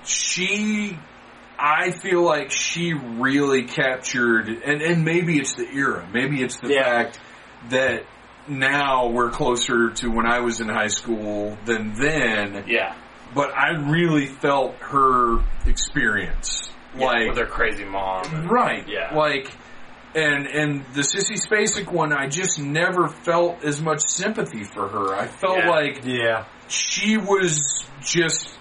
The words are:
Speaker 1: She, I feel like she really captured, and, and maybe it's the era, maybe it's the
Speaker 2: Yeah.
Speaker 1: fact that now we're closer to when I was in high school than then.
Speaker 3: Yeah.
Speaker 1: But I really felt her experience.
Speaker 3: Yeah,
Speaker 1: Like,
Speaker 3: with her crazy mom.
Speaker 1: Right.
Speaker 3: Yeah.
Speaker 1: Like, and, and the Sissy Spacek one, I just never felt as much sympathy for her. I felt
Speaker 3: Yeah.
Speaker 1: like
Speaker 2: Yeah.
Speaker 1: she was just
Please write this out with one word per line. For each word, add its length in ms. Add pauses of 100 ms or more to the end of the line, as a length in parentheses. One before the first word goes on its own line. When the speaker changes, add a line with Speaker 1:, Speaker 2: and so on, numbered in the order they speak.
Speaker 1:
She, 920 (600)
I 340
feel 300
like 300
she 420
really 720
captured, 840
and, 320
and 240
maybe 320
it's 160
the 140
era, 460
maybe 300
it's 160
the 140
Speaker 2:
Yeah. 100
Speaker 1:
fact 360 (500)
that 340 (440)
now 600
we're 240
closer 600
to 180
when 160
I 140
was 200
in 80
high 200
school 760
than 340
then. 680
Speaker 3:
Yeah. 280 (380)
Speaker 1:
But 220
I 340
really 360
felt 540
her 640 (220)
experience. 1040 (280)
Speaker 3:
Yeah, 80
Speaker 1:
Like, 240
Speaker 3:
with 80
her 80
crazy 400
mom. 640
Speaker 1:
Right. 400
Speaker 3:
Yeah. 280
Speaker 1:
Like, 360 (640)
and, 320
and 360 (120)
the 60
Sissy 380
Spacek 520
one, 200
I 160
just 300
never 500
felt 560
as 160
much 220
sympathy 640
for 240
her. 280
I 120
felt 320
Speaker 3:
Yeah. 100
Speaker 1:
like 340
Speaker 2:
Yeah. 420 (220)
Speaker 1:
she 500
was 680 (160)
just 600